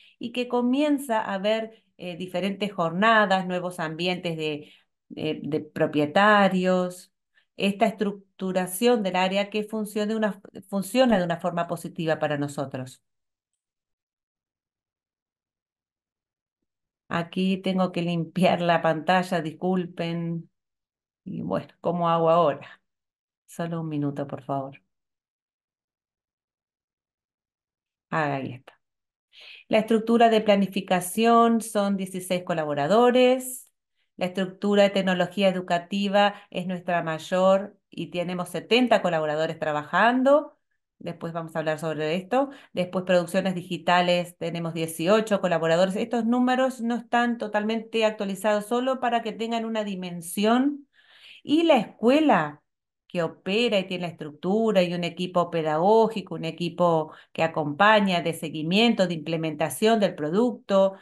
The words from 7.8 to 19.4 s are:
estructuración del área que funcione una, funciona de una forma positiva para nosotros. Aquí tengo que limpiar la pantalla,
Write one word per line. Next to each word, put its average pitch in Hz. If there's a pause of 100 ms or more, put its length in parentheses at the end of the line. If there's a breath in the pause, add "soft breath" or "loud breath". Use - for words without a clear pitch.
estructuración 196
del 185
área 196
que 214
funcione 214
una, 214 (280)
funciona 220
de 180
una 170
forma 170
positiva 165
para 147
nosotros. 135 (4000)
Aquí 185
tengo 185
que 170
limpiar 170
la 170
pantalla, 170